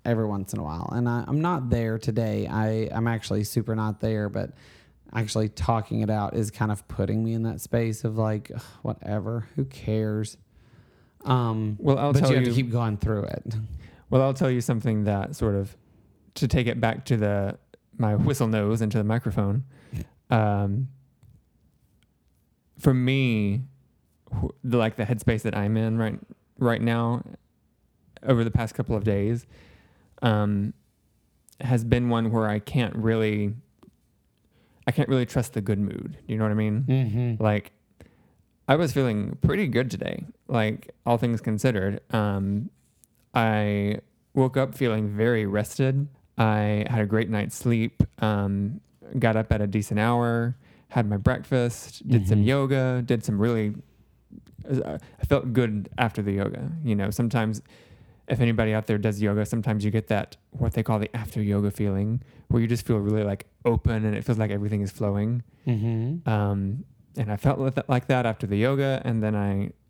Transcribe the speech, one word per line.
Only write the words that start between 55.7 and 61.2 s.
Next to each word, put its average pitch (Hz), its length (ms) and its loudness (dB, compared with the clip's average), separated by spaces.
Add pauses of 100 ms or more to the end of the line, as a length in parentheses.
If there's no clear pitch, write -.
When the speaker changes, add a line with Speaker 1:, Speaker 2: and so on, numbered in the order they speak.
Speaker 2:
after 113 240 0
the 101 100 -2
yoga. 98 400 -2 (120)
You 113 120 0
know, 101 160 0
sometimes 110 500 0 (640)
if 120 140 0
anybody 113 320 4
out 107 140 -2
there 107 100 2
does 104 240 0
yoga, 104 240 2
sometimes 107 400 -2
you 107 60 0
get 110 160 0
that, - 300 -2 (140)
what - 220 -2
they 117 100 0
call 110 160 0
the 104 160 -4
after 110 260 -6